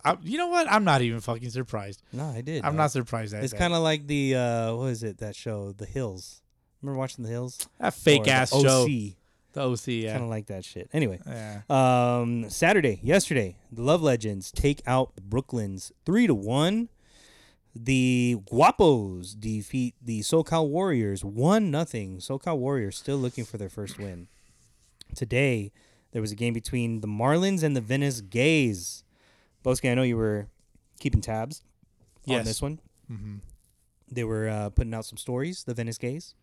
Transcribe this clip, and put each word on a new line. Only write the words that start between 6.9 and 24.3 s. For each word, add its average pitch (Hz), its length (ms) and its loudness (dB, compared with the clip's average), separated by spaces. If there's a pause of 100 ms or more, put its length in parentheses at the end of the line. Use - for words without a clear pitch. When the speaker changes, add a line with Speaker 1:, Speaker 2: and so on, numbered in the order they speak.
Speaker 2:
watching 131 240 -6
The 113 80 -6
Hills? 120 360 -8 (120)
Speaker 1:
That - 160 0
fake 147 260 6
Speaker 2:
Or - 40 0
The 135 60 4
Speaker 1:
ass 131 200 4
show. 131 320 6
Speaker 2:
O - 20 4
C. 110 320 -2 (360)
Speaker 1:
The 143 80 -6
O 127 140 0
C, 117 280 -4
yeah. 107 100 -4
Speaker 2:
Kinda 120 140 -4
like 110 200 -6
that 95 180 -10
shit. - 280 -14
Anyway. 117 320 0
Speaker 1:
Yeah. 107 440 -12
Speaker 2:
Um, 120 800 2
Saturday, 160 540 2
yesterday, 127 540 2 (140)
the 117 100 -10
Love 151 220 4
Legends 110 480 0
take - 360 0
out 127 280 2
the - 60 -16
Brooklyns 101 680 -6 (140)
three 220 220 4
to 165 80 6
one. 151 540 0 (840)
The 123 640 2 (140)
Guapos 113 840 4
defeat 113 640 -4
the 113 200 -4
SoCal 165 480 2
Warriors 127 560 0
one 160 460 2
nothing. 113 480 -4
SoCal 139 380 -4
Warriors 123 400 -2
still 139 200 -4
looking 123 280 -4
for - 120 -10
their 101 120 -8
first 101 300 -10
win. 90 280 -10 (880)